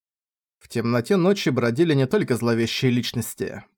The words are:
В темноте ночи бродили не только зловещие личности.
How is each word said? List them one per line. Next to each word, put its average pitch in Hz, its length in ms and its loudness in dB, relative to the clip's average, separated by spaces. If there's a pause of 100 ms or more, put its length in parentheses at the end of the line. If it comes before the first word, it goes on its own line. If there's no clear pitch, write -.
(600)
В - 80 -20
темноте 120 480 0
ночи 185 320 2
бродили 131 460 2
не 139 120 4
только 139 300 0
зловещие 117 560 0
личности. 117 720 -6 (140)